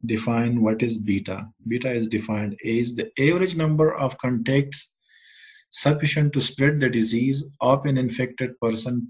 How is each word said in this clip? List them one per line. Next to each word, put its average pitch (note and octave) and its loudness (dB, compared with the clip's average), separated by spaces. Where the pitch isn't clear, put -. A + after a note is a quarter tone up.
define A#2 0
what A2 2
is A2+ 0
beta. G2 -2
Beta B2 -2
is A#2 0
defined G#2 -4
as A#2+ -2
the A2 -6
average F3 2
number D#3 2
of C3+ -2
contacts C3 -2
sufficient D3 0
to C#3 0
spread C#3+ 2
the C3+ 4
disease A#2 0
of C3+ 4
an C#3 2
infected B2+ -4
person A#2 -2